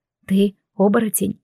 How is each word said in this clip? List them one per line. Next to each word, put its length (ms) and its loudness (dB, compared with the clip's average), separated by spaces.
«Ты — 300 0
оборотень. 680 -2